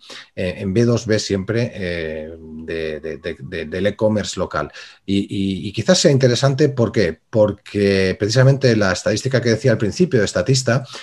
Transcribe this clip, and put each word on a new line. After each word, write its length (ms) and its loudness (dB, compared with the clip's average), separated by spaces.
eh, 220 -4
en 160 -4
B 120 2
dos 200 0
B 140 0
siempre, 540 -2
eh, 640 -8
de, 600 -8
de, 180 -10
de, 220 -10
de, 260 -10
del 220 -4
e-commerce 520 -2
local. 320 -4
Y, 140 0
y, 480 -4
y 40 -10
quizás 280 2
sea 120 6
interesante, 580 4
¿por 220 0
qué? 280 0
Porque 880 2
precisamente 580 4
la 160 2
estadística 500 0
que 80 0
decía 220 2
al 60 2
principio 440 0
de 60 2
Statista 580 0